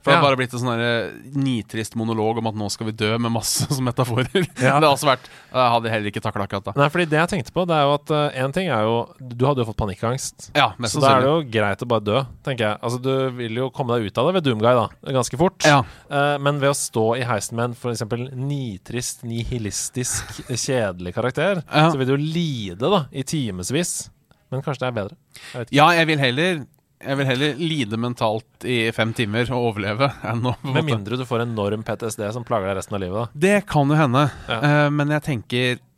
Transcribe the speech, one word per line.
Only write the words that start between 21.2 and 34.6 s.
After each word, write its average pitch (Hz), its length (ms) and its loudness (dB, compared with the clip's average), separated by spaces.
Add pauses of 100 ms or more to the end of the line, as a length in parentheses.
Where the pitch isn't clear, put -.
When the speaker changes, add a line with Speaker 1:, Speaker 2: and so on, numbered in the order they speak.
Speaker 1:
Ja. 156 240 4
Speaker 2:
så 143 80 0
vil 127 80 0
du 135 80 4
jo 143 80 -2
lide 135 640 -2
da, 185 240 2
i 139 100 -6
timesvis. 123 840 -4 (440)
Men 131 80 -4
kanskje 139 220 -6
det 170 80 -2
er - 20 -8
bedre. 104 220 -6 (180)
Jeg - 300 -16
vet 110 80 -10
ikke. 135 80 0
Speaker 1:
Ja, 143 60 8 (120)
jeg 165 140 4
vil 151 100 2
heller, 151 380 0 (420)
jeg 139 160 -4
vil 139 80 0
heller 131 320 0
lide 143 400 -2
mentalt 113 720 -4
i 123 60 2 (180)
fem 113 240 0
timer 113 320 0
og 120 220 0
overleve 107 400 -2 (180)
enn 113 160 -2
å, 127 160 0
på 147 80 -10
en 131 60 -4
Speaker 2:
Med 156 100 2
Speaker 1:
måte. 156 60 -2
Speaker 2:
mindre 107 260 -2
du 131 80 -4
får 117 220 0
enorm 107 420 -2
P 110 80 -2
T - 80 -8
S 110 160 -6
D 104 160 -2
som 120 80 -8
plager 104 240 0
deg 98 80 -2
resten 98 220 -6
av - 20 -2
livet 92 160 -4
da. 113 160 -2
Speaker 1:
Det 180 220 2 (120)
kan 143 220 2
jo 151 80 4
hende. 143 300 4 (240)
Speaker 2:
Ja. 113 100 0